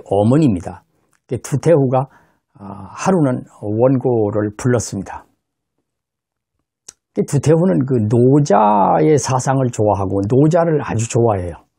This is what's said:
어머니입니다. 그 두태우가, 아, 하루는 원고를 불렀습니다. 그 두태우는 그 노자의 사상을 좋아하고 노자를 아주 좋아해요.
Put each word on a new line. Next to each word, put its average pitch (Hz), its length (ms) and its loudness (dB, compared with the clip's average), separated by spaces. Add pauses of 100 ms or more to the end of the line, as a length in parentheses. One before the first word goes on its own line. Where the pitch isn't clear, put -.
어머니입니다. 104 800 0 (460)
그 123 120 -6
두태우가, 135 640 0 (520)
아, 98 320 -18
하루는 147 520 0 (180)
원고를 110 960 0
불렀습니다. 110 680 -4 (1900)
그 202 100 -2
두태우는 160 640 0
그 135 80 -2 (140)
노자의 156 1080 2
사상을 131 520 -2
좋아하고 98 580 -2
노자를 156 540 2
아주 113 260 -6
좋아해요. 101 440 -2 (260)